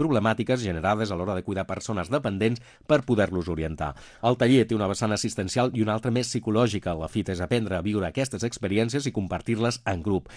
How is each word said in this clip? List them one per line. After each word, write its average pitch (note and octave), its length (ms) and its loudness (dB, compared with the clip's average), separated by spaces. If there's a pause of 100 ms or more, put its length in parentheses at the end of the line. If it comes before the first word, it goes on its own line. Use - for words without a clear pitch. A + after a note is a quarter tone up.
problemàtiques A#2+ 640 2
generades G2 480 0
a F2 60 -4
l'hora F#2 180 -2
de F2+ 80 -4
cuidar F#2+ 240 -4
persones F#2 400 -4
dependents A#2 560 0 (240)
per D3 160 4
poder-los F#2 480 0
orientar. D#2+ 380 -4 (340)
El A#2+ 160 2
taller B2 240 6
té A2+ 140 -2
una G2+ 100 0
vessant G#2+ 240 0
assistencial G#2+ 640 0
i A2 80 2
una G#2+ 80 0
altra A2 180 -2
més A#2+ 220 0
psicològica. G#2+ 640 0
La D#2+ 160 -6
fita F#2+ 240 -2
és F2 80 -4
aprendre G2+ 320 -2
a E2+ 80 -2
viure G2+ 240 0
aquestes A#2 400 -4
experiències A2+ 560 0
i C#3 80 -2
compartir-les G#2+ 720 -2
en F#2+ 180 -2
grup. F#2+ 340 -2